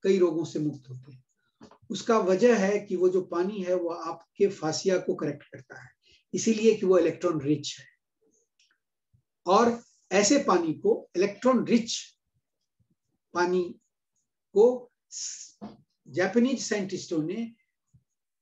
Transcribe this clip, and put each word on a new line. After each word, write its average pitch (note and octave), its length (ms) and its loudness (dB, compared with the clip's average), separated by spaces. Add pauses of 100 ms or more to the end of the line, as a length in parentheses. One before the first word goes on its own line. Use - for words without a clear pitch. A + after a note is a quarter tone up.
कई G3 160 2
रोगों E3 260 2
से - 140 -8
मुक्त D3+ 300 -6
होते - 220 -18
हैं। - 120 -20 (680)
उसका A3 280 0
वजह G3+ 380 4
है G3 220 0
कि G3 160 -6
वो F3+ 140 2
जो F3+ 140 0
पानी F#3+ 400 -4
है F3+ 120 0
वो E3+ 140 -4
आपके E3 600 -4
फासिया D#3+ 480 -2
को D#3+ 180 -2
correct - 280 -8
करता - 380 -20
है, - 80 -20 (440)
इसीलिए G#3+ 420 2
कि G3 100 -4
वो F#3 140 6
electron E3 420 0
rich C#3 380 -4
है। - 60 -20 (1600)
और A3+ 360 4 (300)
ऐसे G3+ 320 4
पानी E3+ 300 2
को, - 420 -2
electron G3+ 520 0
rich - 320 0 (1300)
पानी F3+ 300 0 (920)
को A#3+ 360 4 (1160)
Japanese A3 540 0
साइंटिस्टों F#3 600 -6
ने A3+ 280 -8 (920)